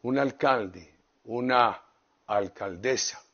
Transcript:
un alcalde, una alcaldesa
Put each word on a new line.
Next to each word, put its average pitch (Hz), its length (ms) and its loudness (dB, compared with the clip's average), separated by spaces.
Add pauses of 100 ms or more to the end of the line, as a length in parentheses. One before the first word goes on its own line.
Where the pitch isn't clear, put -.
un 127 180 -2
alcalde, 127 720 -2 (300)
una 120 580 2 (460)
alcaldesa 101 920 -2 (140)